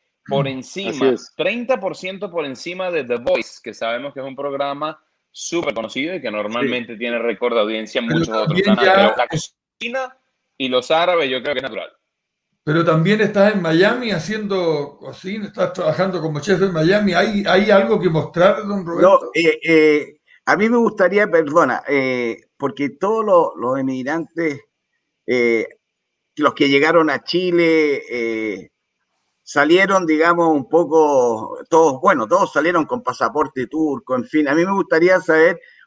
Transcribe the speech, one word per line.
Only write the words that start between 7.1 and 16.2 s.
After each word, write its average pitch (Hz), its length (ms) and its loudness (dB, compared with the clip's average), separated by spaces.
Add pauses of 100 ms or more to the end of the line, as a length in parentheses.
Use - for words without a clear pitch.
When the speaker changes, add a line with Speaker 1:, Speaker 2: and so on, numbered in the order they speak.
Speaker 1:
récord 117 360 -2
de 117 60 2
audiencia 110 400 -4
en 117 60 -6
Speaker 3:
Pero - 140 -2
Speaker 1:
muchos - 160 -4
otros 160 260 0
Speaker 3:
también 202 140 4
Speaker 1:
canales. 196 100 2
Speaker 3:
ya 190 80 6
Speaker 1:
Pero 202 220 4
la - 120 -2
cocina - 880 -10 (420)
y 131 100 -4
los 127 220 -2
árabes, 165 400 2
yo 127 120 -4
creo 117 120 -4
que 127 60 -4
es - 20 -10
natural. 107 280 -10 (720)
Speaker 3:
Pero 160 220 0
también 165 380 2
estás 202 320 2
en 190 80 -2
Miami 202 500 2
haciendo 175 840 -4
cocina, 190 480 -10
estás 180 260 -4
trabajando 175 480 -2